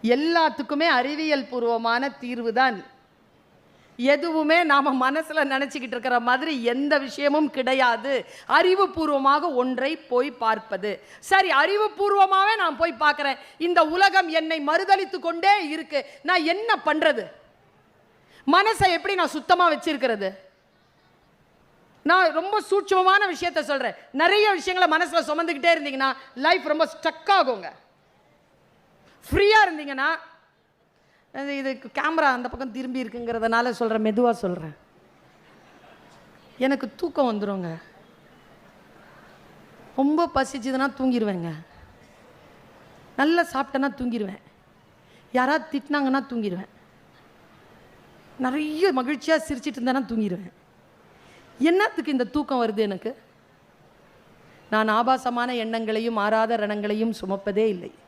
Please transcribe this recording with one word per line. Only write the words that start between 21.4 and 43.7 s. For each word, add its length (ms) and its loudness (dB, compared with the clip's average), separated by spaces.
நான் 280 4
ரொம்ப 300 -2
சூட்சமமான 720 2
விஷயத்த 280 -4
சொல்றேன். 340 -4
நிறைய 400 4
விஷயங்களை 460 2
மனசுல 180 -2
சுமந்துக்கிட்டே 600 0
இருந்தீங்கன்னா 380 -2
லைஃப் 320 2
ரொம்ப 180 2
ஸ்டக் 440 -6
ஆகுங்க. 420 2
ஃப்ரீயா 340 6
இருந்தீங்கன்னா, 500 -4
அது, 240 -6
இது 220 -6
கேமரா 440 2
அந்த 120 -6
பக்கம் 220 -10
திரும்பி 320 -6
இருக்குங்கிறதுனால 680 -2
சொல்றேன், 340 -2
மெதுவா 260 2
சொல்றேன். 440 -6
எனக்கு 380 -2
தூக்கம் 340 -2
வந்துருங்க. 520 -6
ரொம்ப 400 2
பசிச்சதுன்னா 640 -2
தூங்கிருவேங்க. 520 -2
நல்லா 280 2
சாப்பிட்டேன்னா 540 -2